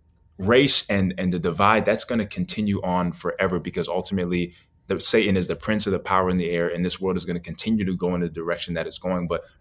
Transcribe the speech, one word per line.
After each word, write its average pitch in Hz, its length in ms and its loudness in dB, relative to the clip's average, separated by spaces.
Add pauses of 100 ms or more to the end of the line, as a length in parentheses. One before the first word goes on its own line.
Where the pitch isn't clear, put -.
(380)
race 123 500 4
and, 95 300 2
and 92 140 0
the 90 80 -2
divide, 98 440 4
that's 110 200 2
gonna 113 200 -2
continue 98 580 -2
on 90 280 0
forever, 90 480 -2
because 82 300 -4
ultimately 90 640 -2 (320)
the 95 120 -2
Satan 101 380 2
is 90 100 0
the 85 80 -4
prince 107 320 -2
of 98 60 0
the 87 80 0
power 92 300 2
in 92 60 2
the 85 140 0
air, 85 160 0
and 85 180 -2
this 90 160 -2
world 92 160 0
is 87 80 -4
gonna 87 140 -4
continue 104 460 -2
to 92 100 0
go 90 220 0
in 87 60 0
the 85 60 -2
direction 85 460 -6
that 80 140 -4
it's - 100 -10
going. 90 300 -2
But 82 160 -2 (160)